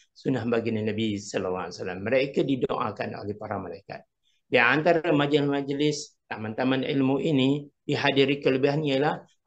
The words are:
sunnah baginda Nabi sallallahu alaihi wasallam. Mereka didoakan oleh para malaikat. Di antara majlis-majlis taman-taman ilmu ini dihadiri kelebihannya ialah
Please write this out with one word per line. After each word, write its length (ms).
sunnah 320
baginda 360
Nabi 400
sallallahu 480
alaihi 80
wasallam. 240
Mereka 400
didoakan 720
oleh 240
para 240
malaikat. 400
Di 160
antara 480
majlis-majlis 1200
taman-taman 560
ilmu 320
ini 480
dihadiri 560
kelebihannya 600
ialah 180